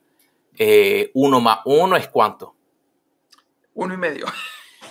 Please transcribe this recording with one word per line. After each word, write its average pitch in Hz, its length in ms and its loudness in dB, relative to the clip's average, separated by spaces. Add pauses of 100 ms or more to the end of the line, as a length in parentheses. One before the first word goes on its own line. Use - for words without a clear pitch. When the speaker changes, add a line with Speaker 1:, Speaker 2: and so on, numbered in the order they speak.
(580)
Speaker 1:
eh, 104 560 2
uno 135 260 2
más 117 260 2
uno 170 300 2
es 139 120 -2
¿cuánto? - 480 -4 (1200)
Speaker 2:
Uno 185 180 -8
y 185 40 -10
medio. 156 280 -6
<laughs> - 80 -10 (580)